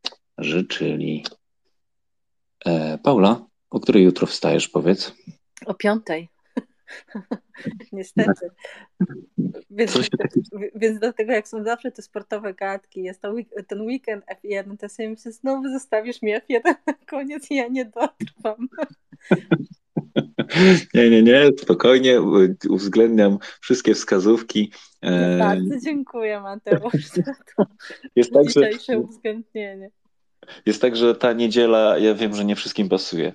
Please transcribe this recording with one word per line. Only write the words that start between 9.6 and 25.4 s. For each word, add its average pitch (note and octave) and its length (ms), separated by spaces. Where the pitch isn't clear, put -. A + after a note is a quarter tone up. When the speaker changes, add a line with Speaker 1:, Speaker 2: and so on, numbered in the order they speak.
Speaker 2:
Więc, G3+ 240
Speaker 1:
Co B2+ 100
się - 60
Speaker 2:
w-, G#3 260
więc A3 200
dlatego, A3+ 320
jak G#3+ 160
są A3 160
zawsze A#3+ 280
te - 100
sportowe G#3 520
gadki, G3 500
jest F#3 180
to G3+ 120
week-, G#3+ 340
ten G#3 140
weekend A3 460
F F#3+ 160
jeden, G3+ 340
to G#3 120
sobie A3 200
myślę, A3+ 220
„Znowu C4+ 380
zostawisz A#3+ 520
mi G#3+ 120
F A3 160
jeden C#4 260
na D4+ 60
koniec C#4+ 580
i C#4+ 40
ja B3 120
nie B3+ 180
dotrwam”. A3+ 840
<laughs> - 260
Speaker 1:
Nie, A#2 160
nie, A2+ 140
nie, C3+ 260
spokojnie, B2 600
u-, F#2+ 340
uwzględniam G2+ 680
wszystkie - 320
wskazówki. G#2+ 800
Speaker 2:
No, - 80
Speaker 1:
E, F2+ 300
Speaker 2:
bardzo F#2+ 440